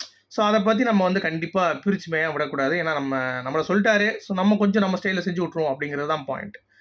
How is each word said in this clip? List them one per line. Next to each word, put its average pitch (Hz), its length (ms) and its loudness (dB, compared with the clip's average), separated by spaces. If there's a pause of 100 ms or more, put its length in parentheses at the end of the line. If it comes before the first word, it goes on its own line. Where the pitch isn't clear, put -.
(280)
So, 214 180 0
அதை 208 160 4
பத்தி 220 220 2
நம்ம 214 200 4
வந்து 185 180 2
கண்டிப்பா 165 500 0
பிரிச்சு 190 400 -2
மேய 160 200 0
விடக்கூடாது. 143 440 0
ஏன்னா, 160 180 0
நம்ம, 135 240 -2
நம்மள 127 500 -2
சொல்லிட்டாரு. 208 480 2
So, 196 220 -8
நம்ம 202 180 4
கொஞ்சம் 208 260 2
நம்ம 185 220 0
ஸ்டைல்ல 190 220 -2
செஞ்சு 175 220 -2
விட்டுருவோம் 156 320 -2
அப்படிங்கிறது 147 280 -4
தான் 151 180 -2
பாயிண்ட். 139 320 -8 (240)